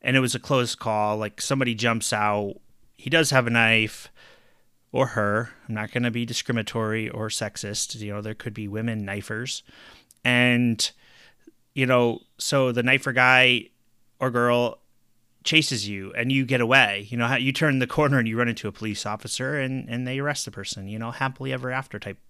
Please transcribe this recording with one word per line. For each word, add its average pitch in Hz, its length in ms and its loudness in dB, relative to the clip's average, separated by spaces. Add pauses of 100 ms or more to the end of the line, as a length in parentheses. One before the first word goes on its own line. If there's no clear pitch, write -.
and 131 140 0
it 131 40 6
was 123 140 0
a 120 60 -6
close 123 340 0
call, 107 420 -2
like, 107 240 -8
somebody 131 360 0
jumps 113 360 0
out, 104 480 0 (360)
he - 140 -10
does 165 200 4
have 131 160 4
a 117 40 0
knife, 113 580 2 (840)
or 127 160 2
her. 107 420 -2 (180)
I'm 113 60 -6
not 107 160 -6
gonna 120 220 -2
be 120 120 -4
discriminatory 113 840 -4
or 110 200 -6
sexist. 104 680 -6
You 104 140 -8
know, 104 100 -6
there 107 120 -8
could 107 200 -12
be 107 140 -8
women 110 360 -4
knifers. 107 600 -8 (600)
And, 123 640 4 (840)
you 135 100 0
know, 123 360 4 (180)
so 131 320 2
the 117 140 0
knifer 131 280 4
guy 127 580 6 (500)
or 131 100 0
girl 120 480 2 (640)
chases 135 460 2
you 98 240 -8
and 120 180 -2
you 135 160 2
get 127 140 0
away. 110 500 4
You 123 60 -6
know, 117 100 2
how 127 80 0
you 131 180 -2
turn 139 280 0
the 123 80 0
corner 139 320 2
and 113 80 0
you 110 100 -2
run 120 100 2
into 110 200 -6
a 98 40 -6
police 107 320 -6
officer 131 540 -6
and, 131 300 -4
and 123 180 -6
they 131 140 -6
arrest 143 240 -4
the 101 80 -12
person, 98 340 -10
you 107 140 -8
know, 117 100 -8
happily 135 420 -4
ever 127 200 -6
after 131 260 -8
type 98 200 -10 (120)